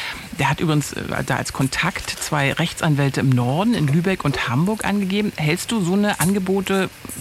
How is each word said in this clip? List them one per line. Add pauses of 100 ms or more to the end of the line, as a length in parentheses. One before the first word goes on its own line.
(400)
Der
hat
übrigens,
äh,
da
als
Kontakt
zwei
Rechtsanwälte
im
Norden,
in
Lübeck
und
Hamburg,
angegeben.
Hältst
du
so
eine
Angebote (320)